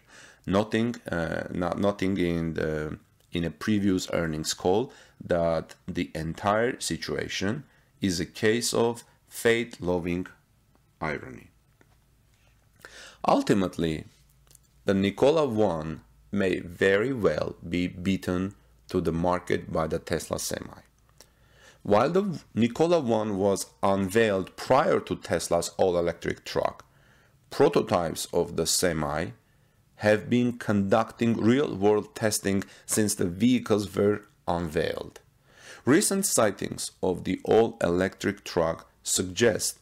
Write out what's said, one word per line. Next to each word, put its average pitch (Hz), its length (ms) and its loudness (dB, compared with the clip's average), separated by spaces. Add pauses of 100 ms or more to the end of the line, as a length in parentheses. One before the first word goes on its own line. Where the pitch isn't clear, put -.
(460)
Noting, 110 500 0 (160)
uh, 82 400 -4
not, 87 260 -4
noting 98 380 0
in 85 380 -2
the, 78 440 -4 (320)
in 85 140 -2
a 80 80 -4
previous 101 600 0
earnings 80 400 -2
call 107 400 0 (320)
that 85 520 -2 (100)
the 87 260 -4
entire 101 680 -2
situation 82 800 -6 (380)
is 92 180 -2
a 85 80 -4
case 117 480 0
of 117 300 0 (240)
fate-loving 90 960 -2 (760)
irony. - 500 -8 (1800)
Ultimately, 92 760 2 (800)
the 101 80 2
Nikola 127 520 2
One 87 540 0 (320)
may 95 280 0
very 98 520 2
well 92 440 0 (120)
be 87 200 0
beaten 92 640 -2 (340)
to 92 120 0
the 85 120 0
market 87 600 -2
by 82 140 0
the 80 120 -4
Tesla - 400 -6
Semi. - 440 -10 (1000)
While 110 280 4
the 185 300 0 (140)
Nikola 156 460 2
One 110 360 0
was 98 300 0 (160)
unveiled 98 720 2
prior 135 440 2
to 92 160 -6
Tesla's 85 600 -2
all-electric 85 680 -2
truck, - 400 -4 (680)
prototypes 107 800 2
of 85 240 0
the 82 100 0
Semi 80 640 0 (640)
have 107 340 2
been 123 260 2
conducting 110 800 2
real-world 104 800 2
testing 98 500 -2 (220)
since 107 280 0
the 101 120 -2
vehicles 104 680 2
were 101 280 2 (240)
unveiled. 85 760 -4 (640)
Recent 196 420 2
sightings - 640 -2 (100)
of 90 220 -2
the - 200 -2
all-electric 101 1000 2
truck 82 440 -2 (140)
suggest 92 800 -2